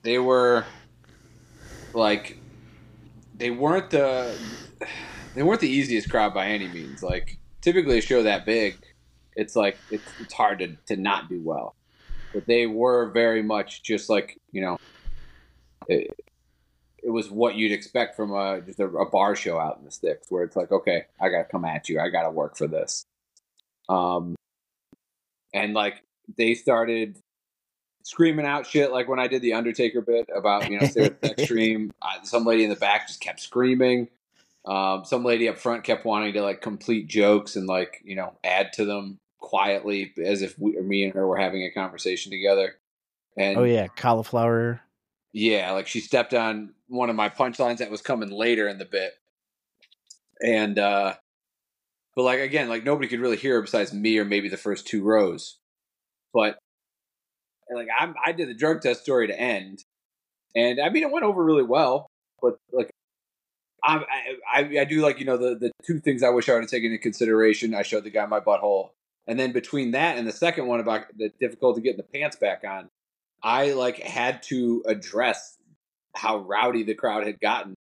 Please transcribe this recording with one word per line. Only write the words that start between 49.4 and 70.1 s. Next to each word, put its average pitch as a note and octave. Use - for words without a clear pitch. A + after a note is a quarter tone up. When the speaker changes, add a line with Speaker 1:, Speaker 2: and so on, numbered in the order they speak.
Speaker 1:
And, G#2+
uh, G2+
but, B2+
like, B2+
again, C#3
like, A2+
nobody C#3
could A#2+
really A#2+
hear C3
her A2
besides G#2
me A2
or G#2
maybe G2+
the F#2+
first G2
two G#2
rows. G#2
But, G#2+
like, A#2
I'm, D#3+
I E3
did E3
the A#2+
drug D#3
test B2
story B2
to G2+
end. G2
And, B2
I D3+
mean, C#4
it D4
went D4+
over F#3+
really D#3
well. C3+
But, A#2+
like, B2
I, D#3
I, C3
I, C#3+
I C#3
do, D#3
like, C#3+
you D3
know, B2+
the, B2
the A#2
two E3
things C3
I B2+
wish B2
I C3
would A#2
have A2+
taken A#2
into G#2+
consideration. A2
I G2+
showed G#2
the G#2+
guy G#2
my G#2+
butthole. G2+
And A#2
then C3
between B2
that C#3+